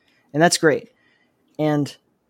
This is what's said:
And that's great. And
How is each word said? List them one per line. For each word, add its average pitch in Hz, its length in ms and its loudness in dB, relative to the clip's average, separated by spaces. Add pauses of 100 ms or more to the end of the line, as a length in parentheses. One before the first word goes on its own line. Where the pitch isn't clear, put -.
(340)
And 151 100 2
that's 175 140 2
great. 143 340 0 (680)
And 147 380 -2 (340)